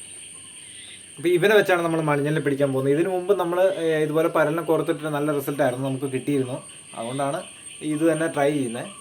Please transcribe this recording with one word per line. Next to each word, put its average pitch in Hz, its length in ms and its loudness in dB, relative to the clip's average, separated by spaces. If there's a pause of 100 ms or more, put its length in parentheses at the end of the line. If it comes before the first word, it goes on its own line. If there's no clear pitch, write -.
(1160)
അപ്പോൾ 156 200 -2
ഇവനെ 202 220 4
വെച്ചാണ് 190 280 4
നമ്മൾ 165 220 0
മണിഞ്ഞലിനെ 147 360 0
പിടിക്കാൻ 139 300 2
പോകുന്നത്. 135 220 2
ഇതിനു 185 180 0
മുമ്പ് 180 260 0
നമ്മൾ, 175 180 0 (240)
ഏ, 165 40 -2 (180)
ഇതുപോലെ 160 320 0
പരലിനെ 160 320 2
കോർത്തിട്ട് 156 480 0
നല്ല 147 220 -2
റിസൾട്ടായിരുന്നു 135 500 -2
നമുക്ക് 135 260 -4
കിട്ടിയിരുന്നു. 131 420 -2 (420)
അതുകൊണ്ടാണ് 139 400 -4 (560)
ഇത് 151 160 0
തന്നെ 160 240 0
ട്രൈ 143 200 2
ചെയ്യുന്നത്. 131 320 -4 (140)